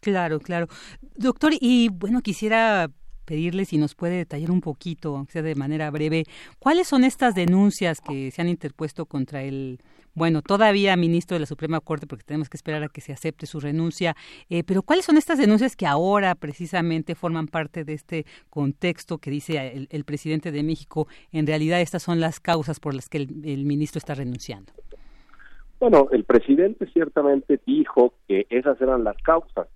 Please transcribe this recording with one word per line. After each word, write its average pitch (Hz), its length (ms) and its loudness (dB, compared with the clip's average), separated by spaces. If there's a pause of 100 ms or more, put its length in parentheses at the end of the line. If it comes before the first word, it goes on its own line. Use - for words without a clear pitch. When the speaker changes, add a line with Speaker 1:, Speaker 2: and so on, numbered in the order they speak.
Speaker 1:
Claro, 175 400 0
claro. 170 260 -4 (500)
Doctor, 262 440 2
y 240 300 4
bueno, 196 320 -2
quisiera 214 640 2 (360)
pedirle 170 400 -2
si 170 120 -4
nos 151 180 0
puede 175 220 -4
detallar 165 340 -6
un 180 100 2
poquito, 151 560 -8
aunque 139 160 -12
sea 160 100 -6
de 156 120 -4
manera 147 360 -4
breve, 156 340 -2 (340)
¿cuáles 330 280 2
son 254 180 4
estas 254 300 2
denuncias 185 680 2
que 135 300 -8
se - 100 -10
han 170 80 0
interpuesto 160 580 -6
contra 135 360 -6
el, 135 380 -8 (340)
bueno, 160 280 2
todavía 196 540 4
ministro 170 380 2
de 170 60 -2
la 147 60 -4
Suprema 156 340 -4
Corte, 151 260 -6
porque - 180 -16
tenemos 151 240 -6
que - 80 -16
esperar 151 280 -6
a 147 40 -8
que - 120 -14
se - 120 -14
acepte 156 340 -8
su - 120 -10
renuncia, 160 560 -2 (340)
eh, 170 140 -2
pero 190 200 0
cuáles 359 220 2
son 311 120 4
estas 311 220 2
denuncias 220 360 4
que 185 120 -4
ahora 185 500 2
precisamente 165 800 -4
forman 165 320 -4
parte 160 360 -6
de 156 100 -8
este 156 320 -8 (220)
contexto 143 680 -4
que 139 140 -8
dice 143 420 -6
el, 135 160 -12
el 151 140 -6
presidente 156 480 -6
de 147 100 -4
México, 156 460 -4 (240)
en 156 160 0
realidad 156 320 0
estas 175 240 -2
son 170 160 0
las 160 180 -2
causas 165 400 -2
por 143 160 -6
las 131 140 -10
que 156 100 -6
el, 143 260 -8
el 139 200 -4
ministro 147 340 -2
está 147 160 -8
renunciando? 123 580 -10 (1080)
Speaker 2:
Bueno, 151 320 8
el 113 120 4
presidente 147 680 4
ciertamente 143 720 2
dijo - 480 4 (140)
que 98 220 2
esas 127 300 0
eran 131 220 2
las 107 160 -2
causas 165 580 0